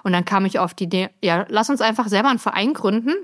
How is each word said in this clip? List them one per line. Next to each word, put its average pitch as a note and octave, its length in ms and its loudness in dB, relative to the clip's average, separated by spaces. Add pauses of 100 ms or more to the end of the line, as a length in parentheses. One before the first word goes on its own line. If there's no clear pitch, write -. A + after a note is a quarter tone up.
Und F#3+ 80 0
dann F3 120 2
kam G3 200 0
ich F#3+ 160 0
auf F3 120 -2
die - 120 -8
Idee, F#3 240 -2 (120)
„Ja, F3+ 280 0
lass A3 220 0
uns C4+ 100 0
einfach A3 260 0
selber G#3 220 2
einen B3 100 2
Verein A3+ 360 -2
gründen, A3+ 500 0